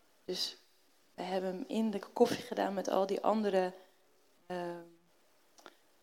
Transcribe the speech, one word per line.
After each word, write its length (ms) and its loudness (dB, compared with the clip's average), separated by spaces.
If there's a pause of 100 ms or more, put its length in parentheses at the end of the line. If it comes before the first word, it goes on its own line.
(260)
Dus 320 -4 (560)
we 100 -8
hebben 260 -2
hem 180 -4
in 240 0
de 80 -4 (140)
koffie 300 4
gedaan 300 -2
met 140 -2
al 180 4
die 160 -2
andere, 500 2 (720)
ehm, 380 -6 (1200)